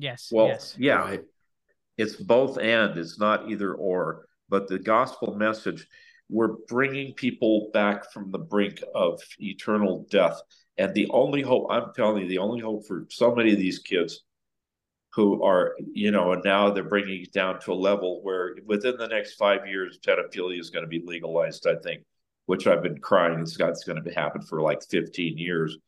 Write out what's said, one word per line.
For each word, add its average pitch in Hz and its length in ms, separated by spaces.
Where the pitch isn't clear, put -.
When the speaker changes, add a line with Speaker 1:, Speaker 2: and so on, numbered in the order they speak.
Speaker 1:
Yes, 131 300
Speaker 2:
Well, 110 160
Speaker 1:
yes. - 320
Speaker 2:
yeah. 123 220
Speaker 3:
Right. - 240
Speaker 2:
It's 107 180
both 123 420
and. 110 400
It's 82 220
not 107 320
either 98 240
or. 85 540
But 98 200
the 92 100
gospel 110 560
message, 107 540
we're 110 260
bringing 135 460
people 110 600
back 104 380
from 95 180
the 95 80
brink 101 420
of 87 260
eternal 104 680
death. 90 320
And 98 180
the 101 160
only 143 320
hope, 127 280
I'm 117 260
telling 107 260
you, 90 60
the 92 100
only 113 220
hope 110 260
for 85 240
so 120 240
many 113 160
of 104 80
these 92 220
kids - 420
who 101 280
are, 92 320
you 104 200
know, 90 180
and 90 140
now 101 260
they're 98 140
bringing 95 380
it 90 100
down 95 300
to 98 100
a - 20
level 92 480
where 92 320
within 107 320
the 113 100
next 107 260
five 98 320
years, 92 320
pedophilia 90 640
is 85 100
gonna 85 160
be 82 180
legalized, 82 600
I 82 80
think, 80 300
which 95 220
I've 85 160
been 76 160
crying 85 400
it's 82 160
got, 82 140
it's - 120
gonna 85 180
be, 82 120
happen 78 300
for, 78 200
like, 76 220
fifteen 82 520
years 82 400